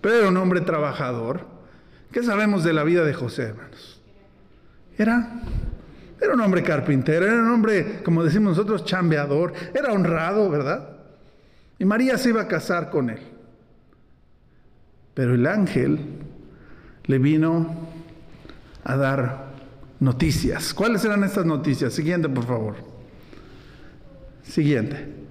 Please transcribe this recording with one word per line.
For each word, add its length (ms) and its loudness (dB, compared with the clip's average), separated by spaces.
Pero 140 2
era 140 6
un 80 4
hombre 240 2
trabajador. 800 -4
¿Qué 100 -2
sabemos 400 2
de 100 2
la 120 2
vida 200 4
de 80 0
José, 320 -6
hermanos? 560 -14
Era, 460 0
era 140 2
un 60 4
hombre 220 4
carpintero, 640 2
era 160 4
un 80 4
hombre, 540 2
como 180 2
decimos 340 2
nosotros, 280 0
chambeador, 680 0
era 180 0
honrado, 560 2
¿verdad? 480 -2
Y 60 -2
María 320 2
se 140 2
iba 120 2
a 60 -6
casar 420 -2
con 200 0
él. 80 -10
Pero 200 2
el 120 4
ángel 520 2
le 140 2
vino 560 2
a 120 -4
dar 500 -2
noticias. 720 0
¿Cuáles 320 0
eran 200 2
estas 200 0
noticias? 480 0
Siguiente, 360 -2
por 160 -2
favor. 320 -4
Siguiente. 680 -2